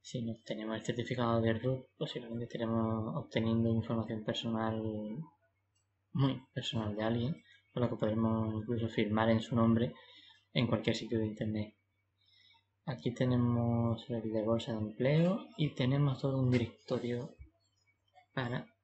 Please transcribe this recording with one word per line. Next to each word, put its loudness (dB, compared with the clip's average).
Si -6
no -4
tenemos -6
el -8
certificado 0
de 2
root, -4
posiblemente -6
estaremos -2
obteniendo 0
información -2
personal, -2
muy 2
personal -4
de -4
alguien, 0
por 0
lo 0
que -4
podremos 0
incluso -2
firmar 4
en 6
su -2
nombre 6
en 2
cualquier 0
sitio -4
de 0
internet. -4
Aquí -4
tenemos 2
el -4
de 2
bolsa 0
de -4
empleo 2
y 0
tenemos 2
todo 0
un 4
directorio -2
para -6